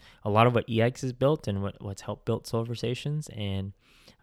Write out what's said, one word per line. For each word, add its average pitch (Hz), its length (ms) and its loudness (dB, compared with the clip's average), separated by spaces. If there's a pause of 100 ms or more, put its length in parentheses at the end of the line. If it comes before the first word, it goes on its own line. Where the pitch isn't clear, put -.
(240)
a 107 60 0
lot 110 160 8
of 123 80 6
what 113 140 2
E 110 140 2
X 123 200 0
is 127 120 -4
built 139 340 0
and 98 140 -2
what, 98 200 -8
what's 101 200 -10
helped - 240 -8
build 117 200 -2
Silversations. 120 880 -4
And, 98 380 -4 (500)